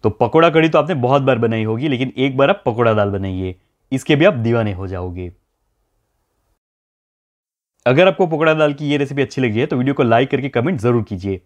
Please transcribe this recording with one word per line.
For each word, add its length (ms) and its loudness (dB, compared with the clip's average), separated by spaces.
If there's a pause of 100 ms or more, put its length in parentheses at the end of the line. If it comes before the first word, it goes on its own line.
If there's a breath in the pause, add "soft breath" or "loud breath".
तो 80 0
पकोड़ा 400 2
कढ़ी 180 2
तो 100 2
आपने 160 0
बहुत 280 2
बार 160 2
बनाई 260 0
होगी, 240 -4
लेकिन 280 -4
एक 200 -2
बार 140 2
आप 160 -2
पकोड़ा 280 0
दाल 160 0
बनाइए, 500 -6 (320)
इसके 240 0
भी 80 2
आप 100 4
दीवाने 380 -2
हो 140 -10
जाओगे। 460 -10 (2500)
अगर 220 6
आपको 180 0
पकोड़ा 280 2
दाल 200 0
की 140 -6
ये 80 0
रेसिपी 260 -2
अच्छी 180 -4
लगी 200 0
है, 60 0
तो 100 -4
वीडियो 180 0
को 80 0
लाइक 280 2
करके 180 -4
कमेंट 320 -2
ज़रूर 220 2
कीजिए। 440 -6